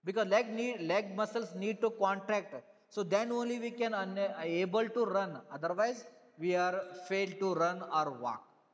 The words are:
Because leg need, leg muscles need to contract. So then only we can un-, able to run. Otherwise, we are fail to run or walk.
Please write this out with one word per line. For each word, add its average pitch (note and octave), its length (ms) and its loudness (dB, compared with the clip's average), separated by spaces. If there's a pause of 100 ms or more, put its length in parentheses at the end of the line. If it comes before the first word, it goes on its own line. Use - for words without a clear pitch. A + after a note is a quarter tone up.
Because G3 220 2
leg A3 220 6
need, A3+ 300 -2
leg F#3+ 340 0
muscles G#3+ 400 -2
need G3+ 280 -2
to A3+ 80 4
contract. G3 640 0 (340)
So - 140 -4
then G3+ 280 2
only A#3+ 280 0
we A#3 140 -4
can A#3 200 0
un-, F#3+ 260 -4 (240)
able F#3 460 2
to A#3+ 160 2
run. F#3+ 340 0 (140)
Otherwise, F#3 540 -2 (320)
we F3 160 2
are F3+ 260 2 (280)
fail G3 200 2 (120)
to F#3+ 140 2
run F3 280 2 (100)
or D3+ 200 2
walk. A#2+ 300 -6 (320)